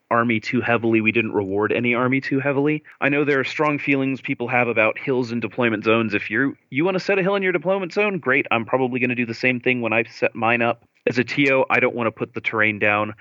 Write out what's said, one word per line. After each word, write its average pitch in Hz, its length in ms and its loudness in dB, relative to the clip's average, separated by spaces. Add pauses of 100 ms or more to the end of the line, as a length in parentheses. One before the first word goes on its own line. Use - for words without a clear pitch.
(100)
army 117 300 2
too 120 200 -2
heavily. 113 400 2
We 110 120 2
didn't 113 200 0
reward 101 400 0
any 120 220 0
army 127 260 0
too 139 200 -2
heavily. 143 420 0 (180)
I 135 80 0
know 143 160 0
there 139 160 2
are 127 40 0
strong 151 340 -2
feelings 135 420 -2
people 120 280 -6
have 123 200 0
about 110 300 0
hills 127 340 -2
and 120 80 -2
deployment 113 440 0
zones. 110 300 2
If 101 160 -2
you're, 127 220 0 (160)
you 139 160 -2
want 185 120 0
to 180 40 0
set 196 180 0
a 190 40 0
hill 196 140 0
in 196 60 0
your 185 100 0
deployment 175 400 -2
zone, 208 260 0
great. 135 320 0
I'm 113 160 0
probably 127 340 0
gonna 123 140 0
do 120 120 -2
the 117 80 -6
same 127 260 0
thing 127 200 0
when 113 120 -2
I 113 100 2
set - 320 -2
mine 117 280 0
up. 117 220 -2 (240)
As 123 100 0
a 123 60 2
T 135 280 0
O, 135 180 4
I 113 80 4
don't 120 160 0
wanna 117 160 -2
put - 240 -10
the 117 60 -8
terrain 107 400 0
down, 107 400 0